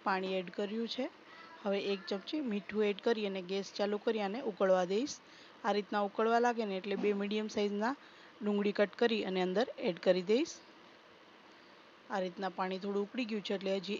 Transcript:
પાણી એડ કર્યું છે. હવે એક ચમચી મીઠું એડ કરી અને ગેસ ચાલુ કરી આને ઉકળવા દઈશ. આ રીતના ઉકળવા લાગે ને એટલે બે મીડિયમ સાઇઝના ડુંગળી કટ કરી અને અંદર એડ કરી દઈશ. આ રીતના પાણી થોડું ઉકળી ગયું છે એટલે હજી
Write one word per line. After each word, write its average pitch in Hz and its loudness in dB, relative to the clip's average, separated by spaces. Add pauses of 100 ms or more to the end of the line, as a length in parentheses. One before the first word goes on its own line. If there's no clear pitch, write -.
પાણી 190 0
એડ 180 -2
કર્યું 214 -2
છે. 262 -4 (480)
હવે 202 0
એક 196 -2
ચમચી 240 -4
મીઠું 208 0
એડ 202 -4
કરી 220 2
અને 190 -4
ગેસ 190 -4
ચાલુ 208 2
કરી 220 0
આને 202 -2
ઉકળવા 185 4
દઈશ. 214 0 (440)
આ 202 2
રીતના 208 0
ઉકળવા 226 2
લાગે 233 2
ને 196 -2
એટલે 196 -4
બે 202 2
મીડિયમ 208 -2
સાઇઝના 208 0 (400)
ડુંગળી 208 0
કટ 202 2
કરી 226 2
અને 185 0
અંદર 185 2 (100)
એડ 190 -2
કરી 185 4
દઈશ. 226 2 (1600)
આ 202 -2
રીતના 185 -4
પાણી 185 -4
થોડું 202 -2
ઉકળી 240 -4
ગયું 214 -4
છે 208 -4
એટલે 190 -2
હજી 196 -4